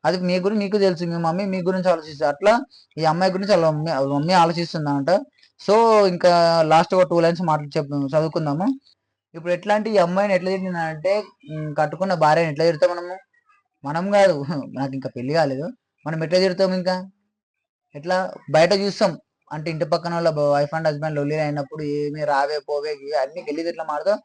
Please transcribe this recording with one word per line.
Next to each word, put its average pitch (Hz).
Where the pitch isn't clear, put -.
అది 170
మీ 180
గురించి 202
మీకు 202
తెలుసు. 180
మీ 170
మమ్మీ 170
మీ 185
గురించి 185
ఆలోచిస్తుంది. 156
అట్లా 196
ఈ 156
అమ్మాయి 175
గురించి 196
వాళ్ళ 165
మమ్మీ, 156
వాళ్ళ 139
మమ్మీ 151
ఆలోచిస్తుందంట. 160
So, 196
ఇంకా 175
లాస్ట్ 160
ఒక 185
టూ 170
లైన్స్ 170
మాటలు 151
చెప్పు, 143
చదువుకుందాము. 156
ఇప్పుడు 165
ఎట్లా 180
అంటే 214
ఈ 208
అమ్మాయిని 185
ఎట్లా 180
తిట్టిందంటే, 175
ఉమ్, 156
కట్టుకున్న 160
భార్యని 156
ఎట్లా 156
తిడతాం 170
మనము? 175
మనం 160
కాదు, 196
<laughs> 143
నాకు 135
ఇంకా 131
పెళ్లి 127
కాలేదు, 143
మనం 160
ఎట్లా 170
తిడతాం 185
ఇంకా? 185
ఎట్లా 165
బయట 165
చూస్తాం 196
అంటే 156
ఇంటి 160
పక్కన 170
వాళ్ళ 170
బ-, 147
wife 143
and 160
husband 151
లొల్లి 143
అయినప్పుడు 151
ఏమి 147
రావే 143
పోవే 147
ఇవి 143
అన్ని 143
గలీజ్ 156
ఎట్లా 160
మాట్లాడతాం 156